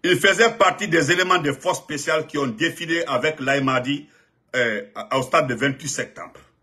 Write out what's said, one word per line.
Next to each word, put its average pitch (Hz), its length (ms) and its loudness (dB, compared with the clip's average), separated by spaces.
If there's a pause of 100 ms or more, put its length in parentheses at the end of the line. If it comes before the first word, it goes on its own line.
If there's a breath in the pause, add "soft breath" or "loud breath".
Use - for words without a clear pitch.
Il 180 140 4
faisait 196 340 4
partie 190 360 2
des 160 220 2
éléments 180 280 4
des 143 160 -2
forces 180 240 -2
spéciales 156 480 -4
qui 151 100 -8
ont 139 100 0
défilé 165 600 -4
avec 143 340 -2
Laïmadi, 135 640 0 (480 soft breath)
euh, 113 280 0 (300)
au 135 100 0
stade 151 260 2
de 120 60 -2
vingt-huit 135 340 -4
septembre. - 520 -10 (220)